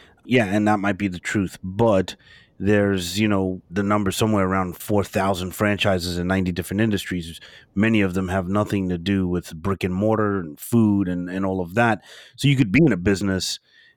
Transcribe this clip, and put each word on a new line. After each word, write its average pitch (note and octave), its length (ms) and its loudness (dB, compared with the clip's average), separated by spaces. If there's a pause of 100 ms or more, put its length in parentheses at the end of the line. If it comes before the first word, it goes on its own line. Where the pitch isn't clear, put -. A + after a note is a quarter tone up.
(260)
Yeah, A#2 200 2
and G#2 220 0
that G#2+ 120 2
might G2 180 -2
be G2+ 100 -2
the F2+ 120 -6
truth, - 420 -4
but F#2+ 540 2 (440)
there's, G2 600 2
you A2 80 2
know, F#2+ 420 0
the G2+ 140 -2
number G#2 260 0
somewhere G#2 380 2
around F#2 300 -2
four G2+ 260 0
thousand F#2+ 480 -2
franchises F#2+ 680 0
in F2 100 -2
ninety F#2 240 0
different F#2 300 -2
industries. F2+ 580 -2 (360)
Many A2 260 4
of F#2 120 0
them F#2+ 160 -2
have F#2 180 -2
nothing G2 420 0
to F2 80 -2
do F#2 300 0
with F2 260 -4
brick F2 300 -4
and F2+ 100 -2
mortar G#2 460 0
and D2+ 200 -10
food G#2 480 2
and, F2+ 220 -4
and F#2+ 160 -4
all F#2+ 160 -2
of F2 140 -8
that. A#2 280 2 (340)
So C#3 100 0
you C#3+ 80 4
could B2 160 2
be C3+ 140 2
in B2 80 4
a F2+ 40 -2
business F#2+ 640 -2 (380)